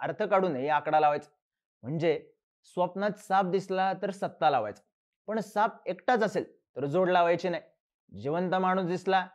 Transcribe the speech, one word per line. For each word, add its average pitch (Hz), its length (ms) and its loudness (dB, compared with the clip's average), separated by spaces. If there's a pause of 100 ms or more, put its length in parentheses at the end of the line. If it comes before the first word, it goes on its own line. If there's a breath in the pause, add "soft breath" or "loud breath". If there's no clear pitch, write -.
अर्थ 151 200 -6
काढूनही 170 460 2
आकडा 151 320 2
लावायचे. 147 300 2 (520)
म्हणजे 156 360 0 (580)
स्वप्नात 190 420 -2
साप 190 280 0
दिसला 190 460 -2 (100)
तर 202 80 -4
सत्ता 165 400 -2
लावायचा, 107 320 -2 (460)
पण 220 120 -2
साप 208 480 -2
एकटाच 202 340 0
असेल 185 220 -2 (320)
तर 131 100 -4
जोड 180 240 2
लावायची 175 380 2
नाही, - 720 -12
जिवंत 170 340 -2
माणूस 185 320 0
दिसला 185 480 0